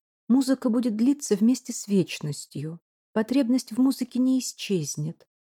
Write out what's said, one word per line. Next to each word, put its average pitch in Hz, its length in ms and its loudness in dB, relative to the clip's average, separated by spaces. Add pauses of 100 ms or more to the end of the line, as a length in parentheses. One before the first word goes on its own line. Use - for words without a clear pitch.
(280)
Музыка 262 420 2
будет 233 240 0
длиться 240 400 0
вместе 233 380 2
с - 160 -12
вечностью. 156 920 -4 (320)
Потребность 240 600 0
в 214 60 -6
музыке 254 420 0
не 254 180 2
исчезнет. 160 880 -6 (280)